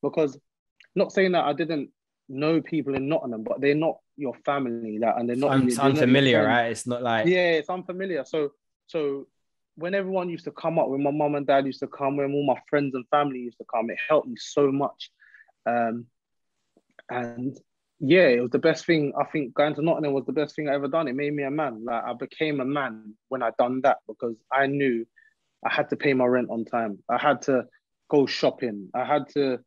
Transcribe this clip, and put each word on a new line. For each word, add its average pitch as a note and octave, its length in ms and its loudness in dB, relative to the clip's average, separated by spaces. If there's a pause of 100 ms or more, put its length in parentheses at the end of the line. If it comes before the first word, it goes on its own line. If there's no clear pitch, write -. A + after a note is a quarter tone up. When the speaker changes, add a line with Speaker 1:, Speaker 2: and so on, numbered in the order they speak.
Speaker 1:
Because, C#3+ 360 -2 (580)
not G3+ 160 0
saying F#3+ 220 2
that E3 100 2
I D3 100 0
didn't D3+ 360 -4 (400)
know D3+ 320 0
people C#3 340 -4
in C3+ 140 -2
Nottingham, A#2+ 340 -2
but A#2+ 160 -4
they're C#3 160 4
not D#3 220 0 (180)
your C3+ 180 -6 (120)
family, A#2 520 -4
like, A2 200 2
and A#2+ 100 -2
they're A#2+ 80 -2
not C3+ 160 2
Speaker 2:
Un-, C3+ 160 4
Speaker 1:
your, B2 80 0
they're - 20 -4
not C#3 60 0
your C#3 140 6
Speaker 2:
unfamiliar, B2+ 420 6
Speaker 1:
friends. G#2 80 4
Speaker 2:
right? A#2 240 2
It's - 160 -8
not B2 160 -4
like A2+ 240 2
Speaker 1:
Yeah, F3+ 240 4
it's D#3 180 0
unfamiliar. F3+ 560 -6
So, D3+ 280 -4 (340)
so C#3+ 400 -4 (480)
when F3 180 -6
everyone F#3+ 360 -2
used E3 160 -8
to D3 60 -8
come E3 280 -2
up, C#3 80 4
when C#3 160 -2
my C#3+ 80 2
mum D3 240 0
and C#3+ 100 -4
dad C#3 200 4
used C3 160 -6
to C3+ 60 -6
come, C#3 280 -4
when C#3 180 -2
all C#3+ 120 0
my B2+ 140 0 (100)
friends C#3+ 260 0
and B2 140 -6
family C#3+ 300 0
used A#2+ 180 -10
to A2+ 80 -16
come, A#2 240 -2
it F#2 80 -6 (100)
helped D3+ 220 2
me A#2 80 -8
so C#3+ 340 0
much. - 400 -4 (540)
Um, A#2 400 0 (1040)
and B2 480 -6 (420)
yeah, E3 280 6
it A#2+ 140 6
was B2 100 -2
the C#3+ 80 2
best D#3+ 260 0
thing. D3+ 340 2
I D3 60 2
think C#3+ 280 -6
going D3 220 2
to C#3+ 60 -6
Nottingham D3+ 320 0
was C3+ 120 -2
the C3+ 80 -8
best D3 220 -2
thing D3+ 140 -6
I C#3 60 0
ever C#3+ 120 -2
done. D#3+ 200 0
It B2+ 80 -4
made C#3+ 180 -2
me D3 100 -4
a C3+ 80 -4
man. C3+ 320 -4
Like, A#2 200 -4
I A#2+ 100 -6
became C#3+ 480 -4
a B2 40 -2
man A#2 480 -6 (160)
when C3 140 -4
I A2+ 140 0
done B2+ 240 0
that B2+ 160 4 (100)
because A2+ 280 -8 (160)
I C#3 160 2
knew C3+ 380 0 (600)
I A#2 80 0
had D3 160 -2
to C#3 60 0
pay C#3+ 180 0
my B2+ 120 2
rent B2 240 2
on A2+ 160 -4
time. A2 340 -4 (100)
I A#2+ 80 0
had C#3+ 260 2
to B2+ 220 0 (440)
go C#3+ 160 4
shopping. A2 680 -4
I B2 120 -2
had C#3+ 240 0
to C3+ 380 -2